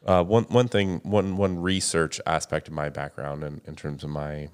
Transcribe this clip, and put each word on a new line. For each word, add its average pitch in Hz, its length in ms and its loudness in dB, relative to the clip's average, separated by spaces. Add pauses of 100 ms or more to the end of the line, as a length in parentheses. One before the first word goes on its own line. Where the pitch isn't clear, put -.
uh, 92 200 4
one, 110 220 4
one 123 200 4
thing, 98 380 2
one, 98 320 2
one 92 240 2
research 85 640 0
aspect 78 400 -2
of 80 80 -12
my 73 140 -2
background 71 560 -8
in, 73 240 -8
in 78 80 -12
terms 73 260 -8
of 73 80 -6
my, 73 440 -6